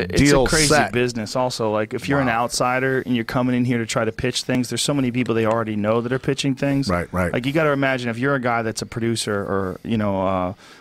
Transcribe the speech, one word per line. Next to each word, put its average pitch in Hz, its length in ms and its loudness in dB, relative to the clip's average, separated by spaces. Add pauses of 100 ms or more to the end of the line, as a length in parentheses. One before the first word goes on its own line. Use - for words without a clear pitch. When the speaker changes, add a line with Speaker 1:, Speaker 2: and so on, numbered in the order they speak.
(120)
Speaker 1:
a, - 20 -6
it's - 80 4
a 139 40 6
Speaker 2:
deals 139 240 6
Speaker 1:
crazy 156 180 4
Speaker 2:
set. 143 240 4
Speaker 1:
business 117 440 -2
also. 123 360 0
Like, 107 220 -2
if - 160 -4
you're 139 100 2
an 135 80 2
Speaker 2:
Wow. 117 180 2
Speaker 1:
outsider 127 600 0
and 123 100 -2
you're 117 100 0
coming 123 300 0
in 123 80 2
here 123 140 2
to 117 80 -2
try 117 180 -2
to 110 80 0
pitch - 300 -2
things, 127 280 -2
there's 117 120 -4
so 147 120 0
many 131 180 0
people 117 240 0
they 113 100 2
already 110 300 0
know 107 260 2
that 120 100 -4
are 131 60 0
pitching 135 380 -2
things. 139 340 0
Speaker 2:
Right, 87 240 -2
right. 90 180 0
Speaker 1:
Like, 123 140 -2
you 139 60 -2
gotta 156 200 2
imagine 135 380 0
if 113 80 -4
you're 135 160 0
a 135 80 0
guy 117 220 0
that's 110 180 -4
a 104 60 -8
producer 113 480 -2
or, 98 480 -2
you 113 140 -2
know, 98 280 0
uh, 92 280 0 (280)